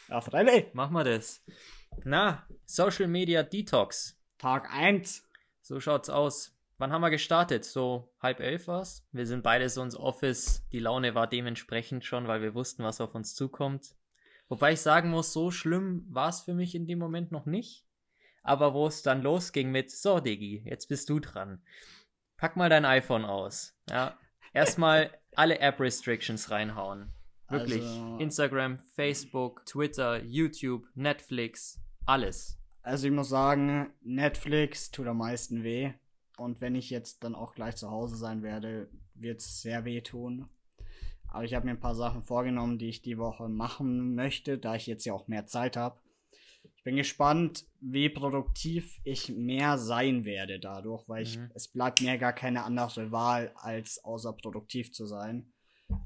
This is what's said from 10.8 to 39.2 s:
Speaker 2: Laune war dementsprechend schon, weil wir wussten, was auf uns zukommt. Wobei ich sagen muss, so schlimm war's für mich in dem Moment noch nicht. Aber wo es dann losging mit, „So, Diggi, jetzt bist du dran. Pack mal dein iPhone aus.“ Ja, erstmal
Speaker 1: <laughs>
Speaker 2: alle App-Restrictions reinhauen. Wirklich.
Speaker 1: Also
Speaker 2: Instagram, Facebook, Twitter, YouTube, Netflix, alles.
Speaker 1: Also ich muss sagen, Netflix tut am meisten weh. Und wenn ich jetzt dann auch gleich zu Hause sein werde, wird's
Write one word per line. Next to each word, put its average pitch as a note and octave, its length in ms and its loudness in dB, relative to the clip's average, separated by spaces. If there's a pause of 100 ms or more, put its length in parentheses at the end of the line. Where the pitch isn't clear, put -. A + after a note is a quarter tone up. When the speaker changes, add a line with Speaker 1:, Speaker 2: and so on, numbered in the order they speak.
Speaker 2:
Laune A#2 340 2
war A2+ 140 4
dementsprechend A#2+ 760 -4
schon, B2 220 -4
weil A2 160 0
wir A2 140 -2
wussten, B2+ 260 -4
was A2 180 -2
auf A2+ 140 -4
uns A2 220 -6
zukommt. C#3 580 -4 (540)
Wobei C#3 240 4
ich D#3 80 2
sagen E3 300 6
muss, E3 220 2
so E3+ 200 0
schlimm F3+ 580 0
war's D3+ 300 0
für F3 140 -4
mich F3 200 0
in E3+ 140 -4
dem E3+ 100 -2
Moment E3+ 320 -4
noch D3+ 160 -6
nicht. F#3+ 400 -4 (560)
Aber C#3+ 320 4
wo D3 140 4
es D3+ 140 -6
dann C3 200 2
losging C#3+ 480 2
mit, C3 220 0
„So, G3 260 4
Diggi, G#2 460 -2
jetzt - 240 -10
bist C#3 200 -2
du D3+ 120 2
dran. G2 420 -10 (720)
Pack - 200 -2
mal F3+ 120 6
dein D#3 160 10
iPhone C3 400 6
aus.“ G2 540 -4 (100)
Ja, B2+ 300 -2 (340)
erstmal D#3 600 6 (120)
Speaker 1:
<laughs> - 120 -20
Speaker 2:
alle D#3+ 240 6
App-Restrictions B2 880 0
reinhauen. G#2 640 -4 (360)
Wirklich. A#2+ 360 -2
Speaker 1:
Also A#2 340 -8
Speaker 2:
Instagram, C3+ 600 0 (180)
Facebook, C#3 720 -2
Twitter, C3+ 580 0
YouTube, C3 720 -2
Netflix, C3 840 -4 (280)
alles. - 520 0 (240)
Speaker 1:
Also C3+ 240 -2
ich C#3 60 4
muss C#3+ 160 2
sagen, C#3+ 720 4
Netflix C#3+ 880 0
tut C3 160 -6
am A#2 120 0
meisten A#2 440 -2
weh. B2 300 -2 (460)
Und A#2+ 240 -6
wenn B2 120 -2
ich B2 140 -4
jetzt - 340 -8
dann A#2 120 -6
auch A2+ 200 -12
gleich A#2 220 -8
zu G#2+ 140 -8
Hause A2+ 260 -6
sein A2+ 260 -6
werde, G#2+ 460 -6 (260)
wird's - 460 -8